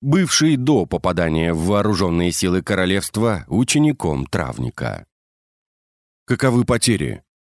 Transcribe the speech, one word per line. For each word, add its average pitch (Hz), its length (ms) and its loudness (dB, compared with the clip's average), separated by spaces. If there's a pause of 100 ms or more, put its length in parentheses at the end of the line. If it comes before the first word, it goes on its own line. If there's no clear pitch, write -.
бывший 156 540 2
до 127 280 2
попадания 85 680 0
в 80 140 -2
вооружённые 92 640 0
силы 92 280 0
королевства 95 880 -2
учеником 117 800 0
травника. 60 800 -6 (1200)
"Каковы 123 400 2
потери?" 98 580 0 (180)